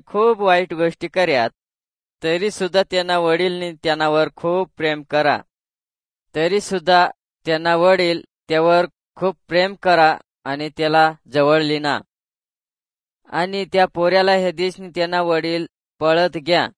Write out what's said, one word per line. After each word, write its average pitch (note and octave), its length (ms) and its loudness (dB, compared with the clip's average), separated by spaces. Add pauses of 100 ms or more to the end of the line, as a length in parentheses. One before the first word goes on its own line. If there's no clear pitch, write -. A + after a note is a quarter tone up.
खूप G#3+ 340 0
वाईट F3+ 340 0
गोष्टी E3 340 -4
कर्यात, C#3+ 420 0 (720)
तरी F3 280 -2
सुद्धा F#3+ 320 -2
त्यांना F3+ 360 -2
वडीलनी F3 540 -2
त्यांनावर D#3 640 0
खूप F3+ 400 -4
प्रेम D#3 260 -4
करा." D3 360 0 (960)
तरी F3 260 0
सुद्धा F3+ 500 0 (360)
त्यांना E3 300 0
वडील F3 460 2 (260)
त्यावर E3+ 380 2 (280)
खूप F#3 220 -4 (120)
प्रेम F#3 260 0
करा E3 440 2 (260)
आणि D3 320 -8
त्याला D#3 360 2 (160)
जवळ D3 340 2
लिना. D3 380 -2 (1200)
आणि F#3+ 400 -6
त्या F#3 220 0
पोऱ्याला F3+ 460 2
हे F#3 200 0
दिसनी F3+ 420 -6
त्यांना F3 280 -2
वडील E3 440 -2 (320)
पळत D#3+ 380 0 (100)
ग्या D#3+ 320 0